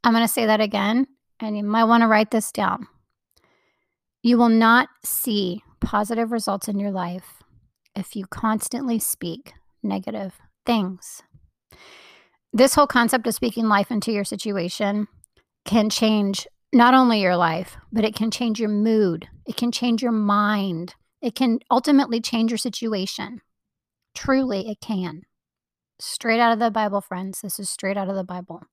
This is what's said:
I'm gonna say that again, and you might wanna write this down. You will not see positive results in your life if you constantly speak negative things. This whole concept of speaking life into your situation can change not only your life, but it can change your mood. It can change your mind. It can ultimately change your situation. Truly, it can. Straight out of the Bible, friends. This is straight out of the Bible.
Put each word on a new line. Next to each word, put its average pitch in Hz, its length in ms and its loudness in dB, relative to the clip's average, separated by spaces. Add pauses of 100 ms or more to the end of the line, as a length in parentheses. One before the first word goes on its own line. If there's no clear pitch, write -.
I'm 233 100 4
gonna 233 140 4
say 226 180 0
that 214 160 4
again, 214 460 0 (320)
and 214 180 -6
you 208 60 -6
might 220 220 2
wanna 233 220 6
write 214 240 4
this 220 200 -2
down. 196 360 -4 (1300)
You 240 160 4
will 233 120 6
not 226 400 6 (140)
see 202 600 -4 (180)
positive 220 500 -2
results 208 360 -4
in 202 120 -4
your 202 120 -4
life 180 500 -8 (540)
if - 200 -10
you 196 120 -8
constantly 233 720 -4
speak - 540 -8 (280)
negative 196 520 -6 (320)
things. 190 580 -4 (1300)
This 254 220 6
whole 294 120 6
concept 233 400 0
of - 80 -2
speaking 226 320 -2
life 202 240 2
into 226 200 -4
your 202 120 -2
situation 202 840 -4 (560)
can 214 260 2
change 208 580 0 (260)
not 247 200 8
only 240 280 6
your 180 160 2
life, 170 400 -2 (140)
but 214 120 0
it 214 120 0
can 220 140 -2
change 226 300 -4
your 214 100 -2
mood. 208 580 2 (200)
It 233 100 -8
can 240 140 -2
change 233 320 -2
your 240 80 -2
mind. 202 840 -2 (260)
It 233 140 -6
can 233 240 0 (120)
ultimately 254 500 2
change 226 300 -2
your 233 60 -4
situation. 214 840 -6 (720)
Truly, 247 560 -2
it 208 120 -8
can. 180 420 -6 (760)
Straight 226 400 -2
out 233 120 6
of 220 80 0
the 226 120 2
Bible, 202 300 -2
friends. 190 400 -10
This - 180 -10
is 196 100 -10
straight 196 280 -6
out 190 120 -4
of 196 60 -4
the 185 80 -4
Bible. 180 380 -12 (120)